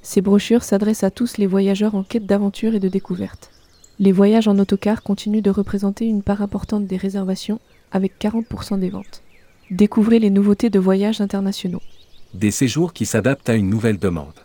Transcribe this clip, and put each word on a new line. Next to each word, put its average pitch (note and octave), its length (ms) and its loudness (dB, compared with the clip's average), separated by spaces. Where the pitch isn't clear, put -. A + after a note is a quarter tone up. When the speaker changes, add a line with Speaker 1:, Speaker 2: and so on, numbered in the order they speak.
Speaker 1:
Ces - 220 0
brochures G3+ 400 2
s'adressent G#3 420 -2
à F#3+ 60 2
tous - 260 -6
les G3+ 100 0
voyageurs G3 480 0
en F#3+ 80 -2
quête A3 220 -6
d'aventure G3+ 500 -2
et G#3 60 0
de F#3+ 80 2
découverte. F#3+ 600 -6
Les G3 140 6
voyages G#3 360 4
en G3+ 100 4
autocar G3+ 440 0
continuent G#3 400 -2
de G3 80 2
représenter G3 560 -2
une G#3+ 160 0
part G3+ 180 -2
importante G3+ 460 -4
des F#3 100 -6
réservations, F#3+ 640 -4
avec F#3+ 260 -2
quarante A3+ 280 -2
pour - 180 -10
cent G3 140 -4
des F#3 100 -2
ventes. - 340 -12
Découvrez G#3 500 4
les G#3+ 100 4
nouveautés G3+ 400 2
de G3 80 2
voyages F#3+ 420 2
internationaux. G3 600 -4
Speaker 2:
Des G2+ 180 0
séjours C#3+ 440 0
qui - 100 -4
s'adaptent B2 460 0
à A2+ 60 4
une G2+ 120 2
nouvelle G#2+ 300 0
demande. D#2+ 460 -4